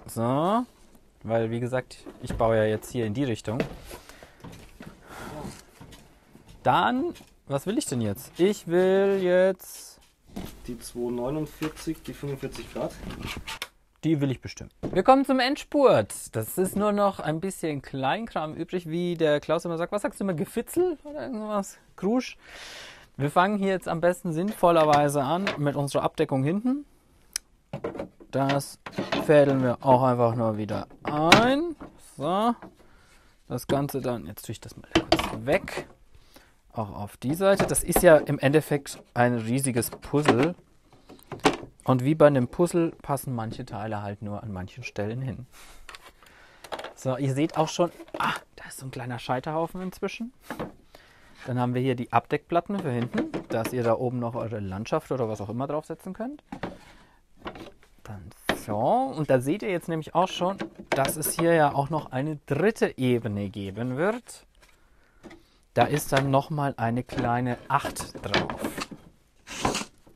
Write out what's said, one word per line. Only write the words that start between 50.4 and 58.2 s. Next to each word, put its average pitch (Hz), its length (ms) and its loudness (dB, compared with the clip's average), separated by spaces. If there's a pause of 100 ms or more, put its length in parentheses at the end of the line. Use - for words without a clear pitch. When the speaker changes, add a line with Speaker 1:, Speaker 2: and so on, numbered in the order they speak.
Speaker 1:
Dann 123 120 -2
haben 123 140 0
wir 123 80 0
hier 131 140 2
die 123 180 -6
Abdeckplatten 165 680 0
für 165 120 -4
hinten, 170 400 -2 (180)
dass 113 240 -2
ihr 123 80 -2
da 113 160 2
oben 127 220 -4
noch 117 160 -4
eure 113 240 -6
Landschaft 101 520 -4
oder 127 180 0
was 107 120 -6
auch 101 80 -6
immer 120 160 -4
draufsetzen 156 480 -8
könnt. 262 300 -10 (1600)
Dann 95 260 -16 (360)